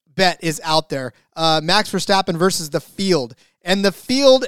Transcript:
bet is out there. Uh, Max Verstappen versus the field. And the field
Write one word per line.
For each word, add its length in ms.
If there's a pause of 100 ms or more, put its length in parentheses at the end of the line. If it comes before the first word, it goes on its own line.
(140)
bet 280
is 200
out 280
there. 240 (220)
Uh, 280
Max 260
Verstappen 460
versus 320
the 120
field. 540 (280)
And 200
the 100
field 560